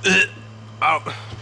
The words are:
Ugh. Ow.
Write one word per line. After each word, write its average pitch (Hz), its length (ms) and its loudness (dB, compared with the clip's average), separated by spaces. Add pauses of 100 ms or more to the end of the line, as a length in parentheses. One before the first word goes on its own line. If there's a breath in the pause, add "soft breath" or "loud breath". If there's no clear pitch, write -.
Ugh. 190 220 6 (540)
Ow. 151 600 0